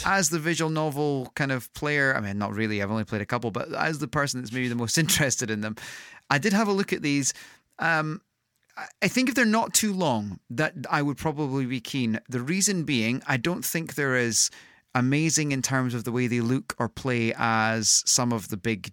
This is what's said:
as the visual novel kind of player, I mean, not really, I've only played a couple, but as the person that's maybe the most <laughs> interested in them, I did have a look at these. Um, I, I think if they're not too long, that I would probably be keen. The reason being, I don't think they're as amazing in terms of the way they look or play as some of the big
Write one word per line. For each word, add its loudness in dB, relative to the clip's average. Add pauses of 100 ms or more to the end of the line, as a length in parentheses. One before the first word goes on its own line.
as 4
the 0
visual 0
novel 0
kind -2
of -4
player, 2
I 0
mean, -2
not -2
really, 0
I've 0
only 0
played -2
a -6
couple, -2
but -6
as -2
the -4
person -2
that's -8
maybe -2
the -2
most -2
<laughs> 4
interested 2
in -2
them, -6 (520)
I 4
did 2
have 4
a 2
look 0
at -2
these. 0 (460)
Um, 0 (560)
I, -12 (160)
I 4
think 2
if 0
they're 4
not 2
too 2
long, 0 (120)
that 0 (160)
I 2
would 0
probably -2
be -4
keen. 0 (100)
The -2
reason 0
being, 0
I 2
don't -2
think -4
they're 2
as 2 (420)
amazing 2
in -2
terms 0
of -4
the -4
way 0
they 0
look -2
or 0
play 0
as 2
some 2
of -4
the -6
big -4